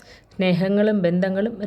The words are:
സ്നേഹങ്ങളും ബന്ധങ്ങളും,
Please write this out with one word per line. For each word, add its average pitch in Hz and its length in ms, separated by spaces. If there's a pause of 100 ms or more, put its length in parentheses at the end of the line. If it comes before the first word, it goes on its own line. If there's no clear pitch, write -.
(300)
സ്നേഹങ്ങളും 196 720
ബന്ധങ്ങളും, 190 520 (120)